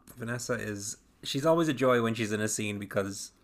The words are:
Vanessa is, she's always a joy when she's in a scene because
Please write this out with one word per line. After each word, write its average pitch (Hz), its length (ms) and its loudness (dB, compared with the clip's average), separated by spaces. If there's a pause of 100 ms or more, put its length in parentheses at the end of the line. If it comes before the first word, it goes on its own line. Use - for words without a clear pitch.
(180)
Vanessa 120 360 -6
is, 107 440 -6 (260)
she's 139 220 -4
always 165 220 6
a 147 60 2
joy 123 280 4
when 113 120 2
she's 107 180 0
in 107 100 0
a 107 60 0
scene 104 320 -2
because 98 520 -4 (120)